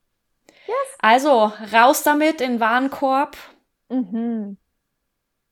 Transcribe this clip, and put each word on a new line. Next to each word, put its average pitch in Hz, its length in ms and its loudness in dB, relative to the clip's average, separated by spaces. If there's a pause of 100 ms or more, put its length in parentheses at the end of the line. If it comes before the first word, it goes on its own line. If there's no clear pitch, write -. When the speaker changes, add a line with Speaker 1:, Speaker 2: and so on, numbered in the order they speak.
(640)
Speaker 1:
Yes. 440 100 -6 (240)
Speaker 2:
Also, 233 520 2 (200)
raus 247 320 4
damit 302 380 0
in 254 120 -2
den 233 60 -2
Warenkorb. 269 800 -2 (520)
Speaker 1:
Mhm. 226 680 -6 (960)